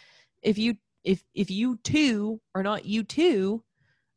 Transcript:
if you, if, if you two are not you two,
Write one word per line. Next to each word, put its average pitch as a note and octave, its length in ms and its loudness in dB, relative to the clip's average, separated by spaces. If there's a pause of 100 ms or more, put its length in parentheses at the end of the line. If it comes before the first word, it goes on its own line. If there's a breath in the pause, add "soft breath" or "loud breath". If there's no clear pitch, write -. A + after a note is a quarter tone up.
(420 soft breath)
if G3+ 160 2
you, A3 180 0 (280)
if, F#3 200 0 (100)
if G3+ 160 -2
you A3+ 340 -2
two A3 560 0 (140)
are F#3+ 100 -2
not G3+ 220 -4
you G#3+ 180 -2
two, A3+ 600 0 (540)